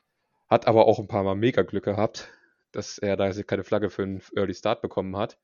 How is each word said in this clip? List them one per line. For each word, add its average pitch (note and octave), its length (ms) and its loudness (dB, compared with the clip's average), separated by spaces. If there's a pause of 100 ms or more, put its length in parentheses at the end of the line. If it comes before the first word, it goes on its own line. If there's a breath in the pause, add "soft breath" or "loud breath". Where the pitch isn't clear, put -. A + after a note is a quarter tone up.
(500)
Hat - 180 4
aber A2 180 8
auch G#2+ 140 6
ein G2+ 80 -8
paar G2+ 160 -2
Mal F#2+ 120 0
mega G#2+ 260 2
Glück G2 240 -2
gehabt, G2+ 440 -4 (420 loud breath)
dass - 260 -10
er G2 180 -2
da G2 160 0
keine G2 320 -6
Flagge G#2 260 -2
für - 140 -4
einen F#2+ 180 -8 (140)
Early G2 180 -2
Start - 280 -4
bekommen F#2+ 340 -6
hat. G#2+ 280 -6